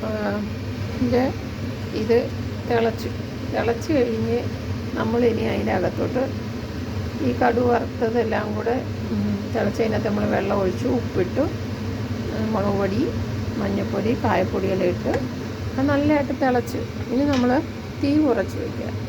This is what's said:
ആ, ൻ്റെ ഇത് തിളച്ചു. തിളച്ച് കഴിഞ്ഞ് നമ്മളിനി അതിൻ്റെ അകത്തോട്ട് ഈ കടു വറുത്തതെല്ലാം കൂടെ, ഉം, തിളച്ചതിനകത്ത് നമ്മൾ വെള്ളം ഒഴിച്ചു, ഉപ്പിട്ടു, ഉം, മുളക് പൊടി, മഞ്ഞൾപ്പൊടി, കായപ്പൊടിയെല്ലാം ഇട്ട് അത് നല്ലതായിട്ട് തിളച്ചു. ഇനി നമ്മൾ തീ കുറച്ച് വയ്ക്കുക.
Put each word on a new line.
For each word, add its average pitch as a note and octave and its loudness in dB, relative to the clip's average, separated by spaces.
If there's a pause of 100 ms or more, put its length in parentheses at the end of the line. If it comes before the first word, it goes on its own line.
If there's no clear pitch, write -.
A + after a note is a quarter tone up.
ആ, - -2 (920)
ൻ്റെ B3 4 (760)
ഇത് A3+ 4 (520)
തിളച്ചു. A#3 2 (420)
തിളച്ച് A#3 0
കഴിഞ്ഞ് A3+ 2 (580)
നമ്മളിനി A3+ 2
അതിൻ്റെ G#3 0
അകത്തോട്ട് A3 0 (1040)
ഈ - 4 (120)
കടു A#3+ 4
വറുത്തതെല്ലാം A3+ 2 (100)
കൂടെ, A3 0 (380)
ഉം, G#3 2 (200)
തിളച്ചതിനകത്ത് G#3 0
നമ്മൾ G#3 2 (100)
വെള്ളം G3+ 2
ഒഴിച്ചു, F#3+ 0 (120)
ഉപ്പിട്ടു, G#3+ 0 (920)
ഉം, A3 0
മുളക് G3+ 2
പൊടി, G3 0 (600)
മഞ്ഞൾപ്പൊടി, G3+ 0 (120)
കായപ്പൊടിയെല്ലാം F#3+ 2
ഇട്ട് - -2 (600)
അത് C4 0
നല്ലതായിട്ട് C#4+ 4
തിളച്ചു. B3 2 (300)
ഇനി B3+ 2 (100)
നമ്മൾ B3 4 (520)
തീ C#4+ 2 (140)
കുറച്ച് A3+ 2
വയ്ക്കുക. - -6 (200)